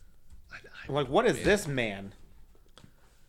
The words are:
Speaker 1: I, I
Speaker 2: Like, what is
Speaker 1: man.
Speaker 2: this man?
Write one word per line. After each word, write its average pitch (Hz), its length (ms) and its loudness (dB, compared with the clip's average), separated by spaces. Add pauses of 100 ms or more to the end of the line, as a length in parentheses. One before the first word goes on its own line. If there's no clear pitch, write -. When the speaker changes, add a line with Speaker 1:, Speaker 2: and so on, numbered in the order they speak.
(520)
Speaker 1:
I, - 40 -14 (320)
I - 40 -10
Speaker 2:
Like, 139 180 0
what 202 160 6
is 185 100 4
Speaker 1:
man. - 100 -4
Speaker 2:
this 196 220 4
man? 104 460 -2 (1160)